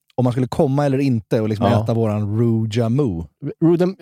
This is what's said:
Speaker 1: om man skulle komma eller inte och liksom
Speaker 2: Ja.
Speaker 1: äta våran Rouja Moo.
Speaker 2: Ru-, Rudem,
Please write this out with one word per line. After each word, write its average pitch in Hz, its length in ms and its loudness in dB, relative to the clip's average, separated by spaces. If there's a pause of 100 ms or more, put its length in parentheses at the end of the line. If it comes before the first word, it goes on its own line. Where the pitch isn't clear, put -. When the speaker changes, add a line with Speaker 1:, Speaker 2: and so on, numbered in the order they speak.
(160)
Speaker 1:
om - 80 0
man 123 100 2
skulle 123 140 -2
komma 143 380 0
eller 135 140 0
inte 127 420 0
och 107 80 0
liksom 104 180 -2
Speaker 2:
Ja. 104 160 2
Speaker 1:
äta 117 100 -2
våran 107 460 0
Rouja 113 500 0
Moo. 113 380 -2 (180)
Speaker 2:
Ru-, 139 60 -8 (200)
Rudem, 180 300 0